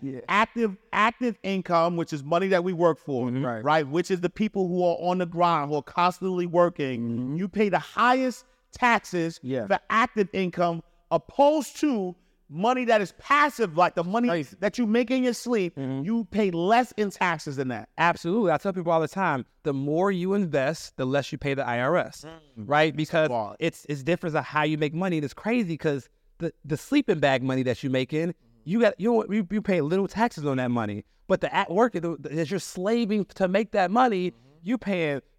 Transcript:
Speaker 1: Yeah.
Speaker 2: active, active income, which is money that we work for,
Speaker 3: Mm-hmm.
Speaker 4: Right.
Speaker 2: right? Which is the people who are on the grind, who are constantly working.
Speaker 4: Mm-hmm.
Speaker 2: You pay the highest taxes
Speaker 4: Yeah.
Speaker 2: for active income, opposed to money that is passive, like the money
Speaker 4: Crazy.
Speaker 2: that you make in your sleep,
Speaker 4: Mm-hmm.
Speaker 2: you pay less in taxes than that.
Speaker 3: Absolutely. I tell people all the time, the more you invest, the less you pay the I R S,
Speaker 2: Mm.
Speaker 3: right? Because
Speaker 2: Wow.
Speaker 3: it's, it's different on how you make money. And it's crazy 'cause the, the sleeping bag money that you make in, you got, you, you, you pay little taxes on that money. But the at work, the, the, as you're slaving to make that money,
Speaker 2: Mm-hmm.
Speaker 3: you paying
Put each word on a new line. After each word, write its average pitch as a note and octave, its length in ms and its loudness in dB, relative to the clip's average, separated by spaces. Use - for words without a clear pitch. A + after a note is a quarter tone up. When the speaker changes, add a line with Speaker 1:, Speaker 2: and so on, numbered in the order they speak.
Speaker 1:
Yeah. C3+ 260 -8
Speaker 2:
active, G#3+ 480 0
active A3+ 500 0
income, F3 540 0
which E3 160 -4
is C#3+ 120 -8
money E3+ 240 0
that F3+ 160 4
we F#3+ 80 -2
work E3 260 4
for, B2+ 280 -4
Speaker 3:
Mm-hmm. B2+ 180 -2
Speaker 4:
Right. A#2 200 -4
Speaker 2:
right? D3+ 240 4
Which E3 220 -2
is F#3 100 0
the F3+ 100 -2
people G3+ 380 -2
who F3+ 160 0
are E3+ 160 2
on F3+ 180 0
the F3+ 80 0
grind, E3 440 0
who D3+ 60 0
are D3 60 -2
constantly F3+ 640 0
working. D#3+ 640 2
Speaker 4:
Mm-hmm. B2 280 -4
Speaker 2:
You F#3+ 120 -4
pay G3+ 200 0
the F3 100 2
highest B3 680 0
taxes F3+ 680 0
Speaker 4:
Yeah. B2 240 -4
Speaker 2:
for F#3+ 120 2
active A3 420 2
income, F3 500 -2
opposed C#4+ 720 2
to G#3 340 0
money A#3 360 0
that A3+ 160 4
is F#3+ 180 -4
passive, A#3+ 580 0
like E3+ 180 4
the E3+ 100 -2
money A3+ 240 0
Speaker 4:
Crazy. E3 320 -2
Speaker 2:
that G3+ 180 -2
you B3 80 0
make A3+ 240 2
in C4 140 2
your B3 100 2
sleep, G#3 420 -2
Speaker 4:
Mm-hmm. C3+ 280 -4
Speaker 2:
you A3+ 260 -2
pay G3+ 220 0
less G#3 400 2
in G#3 180 -2
taxes D#3+ 460 -4
than C3 120 -2
that. A2 200 -8
Speaker 3:
Absolutely. E3+ 540 2
I D3+ 40 2
tell G3 160 -4
people F3 200 -2
all E3 80 4
the D#3 80 0
time, D#3+ 360 -2
the D3 100 -2
more D3+ 380 0
you F#3 220 -2
invest, D#3 640 -2
the C3 80 -4
less C3 280 -2
you C3+ 60 -8
pay C#3+ 160 -2
the C3+ 120 -4
I A#2+ 140 -2
R C#3+ 160 2
S, - 280 -4
Speaker 2:
Mm. D#3 420 -18
Speaker 3:
right? D3 300 2
Because D#3 320 0
Speaker 2:
Wow. G#2+ 300 -4
Speaker 3:
it's, - 300 -4
it's D3 140 -6
different D#3+ 340 -2
on D3 80 0
how D3+ 180 0
you D#3 160 0
make D3 160 -2
money. F3 240 -2
And D3 60 -2
it's C3+ 100 -8
crazy G#3 420 -2
'cause C#3+ 320 -4
the, E3+ 140 -6
the D3 120 -4
sleeping A#3+ 420 0
bag C3+ 240 2
money C3 200 0
that B2 200 0
you C#3+ 80 -4
make C3 220 0
in, E3 220 -2
you G3 160 0
got, A3 200 4
you, A3 320 2
you, G#3+ 180 0
you G#3 120 -2
pay F#3 180 2
little F3+ 260 0
taxes G3+ 380 -2
on C#3 140 0
that B2+ 120 -2
money. G#2+ 340 -4
But F#3 120 2
the D#3+ 140 -4
at F#3 160 0
work, A3 240 4
the, E3 260 -4
the, C#3+ 100 -12
as D3+ 200 -2
you're F#3+ 100 -2
slaving G#3 640 -2
to F#3+ 120 2
make G3+ 240 0
that F#3+ 180 2
money, G3+ 420 2
Speaker 2:
Mm-hmm. - 60 -20
Speaker 3:
you G#3+ 160 -2
paying E3 420 -2